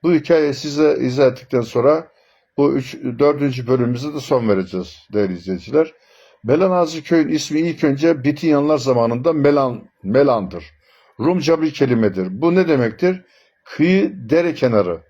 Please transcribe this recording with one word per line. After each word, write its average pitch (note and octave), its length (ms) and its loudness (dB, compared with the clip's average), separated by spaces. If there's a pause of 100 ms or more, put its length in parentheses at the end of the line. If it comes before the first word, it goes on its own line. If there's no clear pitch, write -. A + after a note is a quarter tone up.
Bu E3+ 100 2
hikayeyi D3+ 420 2
size D3 460 0
izah C3 260 2
ettikten B2+ 340 -2
sonra C3 480 0 (480)
bu C#3+ 180 2
üç, C3 220 -6 (220)
dördüncü C#3 480 0
bölümümüze B2 480 0
de D3 60 -6
son B2+ 280 0
vereceğiz F#2+ 640 -4
değerli G2+ 200 -2
izleyiciler. F#2+ 600 -4 (520)
Melan D#3+ 260 0
ağzı E3 320 -2
köyün D#3 260 2
ismi D3+ 320 -2
ilk E3 240 -4
önce C#3+ 400 0
Bitinyanlar D3 540 0
zamanında A#2+ 540 0
Melan, C#3+ 560 0 (140)
Melan'dır. G2+ 640 0 (560)
Rumca D#3+ 420 0
bir D#3 120 -2
kelimedir. A2 560 0
Bu D3 240 0
ne F3 140 2
demektir? D#3 560 0 (400)
Kıyı, F#3 480 2 (180)
dere E3+ 240 0
kenarı. G2+ 560 0